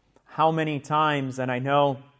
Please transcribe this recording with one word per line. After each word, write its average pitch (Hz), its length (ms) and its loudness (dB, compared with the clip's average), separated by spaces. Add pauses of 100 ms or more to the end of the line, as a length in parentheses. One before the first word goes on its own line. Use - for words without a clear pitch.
(240)
how 160 280 2
many 156 260 -2
times, 143 600 -2
and 127 100 -2
I 123 80 -2
know 139 400 2 (220)